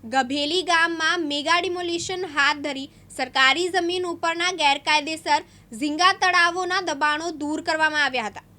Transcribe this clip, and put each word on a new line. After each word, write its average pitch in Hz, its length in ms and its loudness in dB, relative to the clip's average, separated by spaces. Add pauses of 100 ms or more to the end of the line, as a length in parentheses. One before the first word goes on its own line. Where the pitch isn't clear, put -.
(160)
ગભેલી 294 580 0
ગામમાં 330 580 0
મેગા 302 300 0
ડિમોલિશન 359 720 -4
હાથ 294 320 2
ધરી 269 180 -6 (300)
સરકારી 269 640 2
જમીન 359 340 -2
ઉપરના 339 400 -2 (100)
ગેરકાયદેસર 302 800 2 (380)
ઝીંગા 311 340 2
તળાવોના 359 760 2
દબાણો 302 500 -2
દૂર 311 300 -4
કરવામાં 311 340 2
આવ્યા 247 240 -2
હતા. - 180 -16 (120)